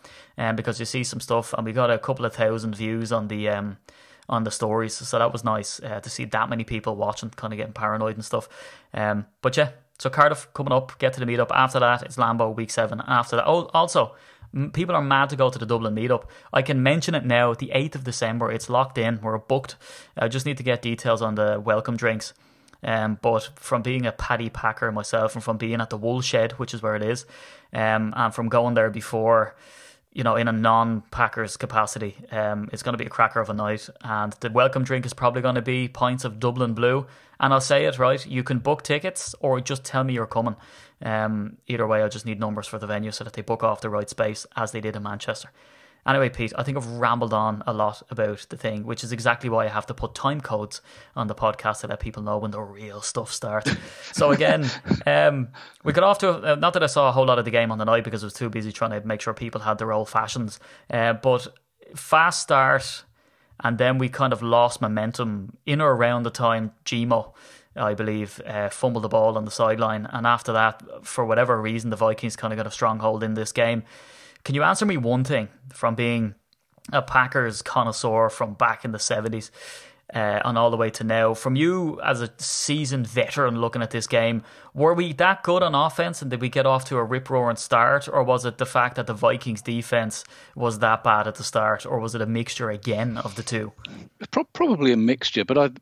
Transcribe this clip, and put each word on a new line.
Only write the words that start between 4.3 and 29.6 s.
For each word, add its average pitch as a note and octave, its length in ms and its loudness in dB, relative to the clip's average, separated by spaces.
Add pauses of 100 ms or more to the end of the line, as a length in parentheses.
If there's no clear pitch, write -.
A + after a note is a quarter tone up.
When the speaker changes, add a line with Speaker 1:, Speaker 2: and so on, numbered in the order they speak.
Speaker 1:
the G#2+ 80 -4
stories. A2 420 -2
So B2 260 -4
that A#2+ 140 2
was A2+ 100 -8
nice, G#2+ 380 -4
uh, G#2 200 -8
to - 80 -12
see B2 160 -8
that A2 240 -2
many A#2 160 -4
people A2 300 -6
watching, G#2 340 -4
kinda A2 260 -10
getting A2 180 -6
paranoid G#2+ 420 -2
and A2 100 -10
stuff. A2+ 240 -4 (440)
Um, G#2 320 -2 (160)
but, B2+ 140 0
yeah, D3 160 2 (280)
so C3 100 -2
Cardiff D3 440 4
coming C3+ 200 -2
up, C3 260 0
get C3 140 2
to C3+ 80 -8
the A#2+ 40 -2
meetup. A#2+ 260 0
After C3 280 4
that, B2 240 4
it's - 140 -14
Lambeau A#2 360 2
week A2+ 160 -6
seven. A2+ 380 -2
After A#2+ 300 2
that, A#2 100 2
oh, E3 260 2
also, E3 400 2 (400)
m-, C#3 180 -2
people F3 240 -2
are D3 60 2
mad C#3 280 4
to D3 60 -6
go C3 140 4
to B2+ 80 -6
the A2+ 80 -8
Dublin A2+ 300 0
meetup. A#2+ 300 0 (280)
I C3+ 80 4
can C3+ 220 2
mention E3 320 2
it C3 100 -2
now, A#2+ 280 4
the C3 180 -8
eighth C#3 240 0
of C3+ 80 -10
December, A#2 480 -2
it's A2+ 180 -6
locked C3 280 2
in, A2+ 240 0
we're A2 160 -2
booked. C3+ 380 -2 (400)
I A#2 120 0
just C3 180 -2
need C#3+ 120 -4
to B2+ 60 -10
get A#2+ 180 0
details A#2 400 0
on G#2+ 140 0
the G#2+ 280 2
welcome A2 340 0
drinks. A2 360 -2 (500)
Um, A2 380 0
but A2+ 340 0
from - 260 -2
being B2+ 240 -2
a A2 60 -2
Paddy A#2 380 -2
Packer A2+ 420 -2
myself, G#2+ 420 0
and B2+ 100 -8
from A2+ 140 -2
being A2+ 240 -2
at A2 80 -6
the A2 80 -6
Wool A#2+ 240 -2
Shed, A2+ 320 2
which B2 220 -8
is G#2+ 80 -10
where G#2+ 120 0
it G#2 60 -2
is, A#2+ 240 -2 (480)
um, A2 420 0
and A2+ 200 0
from A#2 140 -2
going A#2+ 260 4
there A2 160 4
before, A2 640 2 (580)